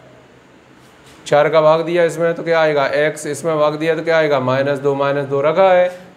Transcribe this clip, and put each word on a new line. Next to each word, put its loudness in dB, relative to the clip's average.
चार 2
का 4
भाग 4
दिया 0
इसमें -2
तो -10
क्या 0
आएगा? 0
X, -2
इसमें -4
भाग 0
दिया -2
तो -8
क्या 0
आएगा? 2
माइनस -2
दो, -2
माइनस -2
दो -2
रखा 2
है, 4